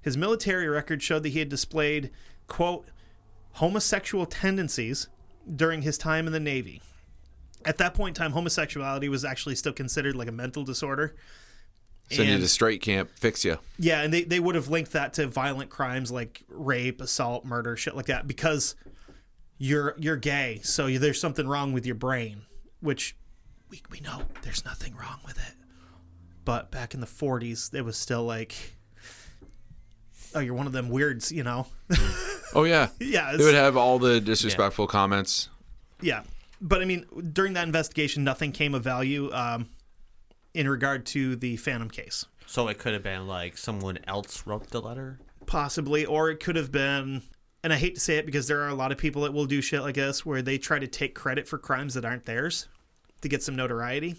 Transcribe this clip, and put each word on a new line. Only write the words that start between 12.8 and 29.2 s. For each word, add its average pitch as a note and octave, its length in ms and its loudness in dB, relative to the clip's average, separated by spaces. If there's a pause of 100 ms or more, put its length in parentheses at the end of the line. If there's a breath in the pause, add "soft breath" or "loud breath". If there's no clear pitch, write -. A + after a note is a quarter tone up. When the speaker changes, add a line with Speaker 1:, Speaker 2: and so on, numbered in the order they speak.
Speaker 2:
camp, G2 280 2 (100)
fix - 240 2
ya. E2 140 2 (200)
Speaker 1:
Yeah, D#3+ 240 2
and D#3 120 2
they, E3+ 100 4
they E3+ 160 2
would F3 160 2
have C#3 140 0
linked D#3+ 240 0
that C#3+ 220 -2
to D3 120 0
violent C3+ 420 -2
crimes B2+ 400 -4
like A#2+ 380 -8
rape, B2 540 -2
assault, B2 420 0
murder, A#2+ 320 -4
shit - 220 -4
like B2+ 80 -6
that, A#2+ 220 -2
because D3+ 480 0 (840 soft breath)
you're, C#3+ 400 2
you're D#3 180 0
gay, C3+ 480 -2
so - 240 2
you, C3 120 2
there's C#3+ 200 4
something D3+ 260 0
wrong C#3 280 0
with B2 120 -2
your A#2+ 100 -4
brain, A2+ 480 -4 (360)
which - 380 -2 (520)
we, - 120 -20 (100)
we - 80 -14
know - 220 -8 (220)
there's - 200 -2
nothing - 320 -8
wrong - 300 -12
with - 120 -8
it. - 180 -4 (880 soft breath)
But A#2 260 -2
back A#2+ 220 -8
in C3 80 -8
the A#2 60 -8
forties, A#2+ 680 -2
it C#3 100 -4
was A2+ 140 -4
still A#2+ 260 -2
like, A2+ 540 -6 (1600 loud breath)